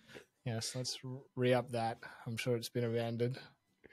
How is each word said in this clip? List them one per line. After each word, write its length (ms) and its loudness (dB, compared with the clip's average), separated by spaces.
yes. 300 -2
Let's 300 -4
re-, 160 -8
re-up 340 6
that. 280 0
I'm 100 -2
sure 200 2
it's 140 -4
been 120 0
abandoned. 560 0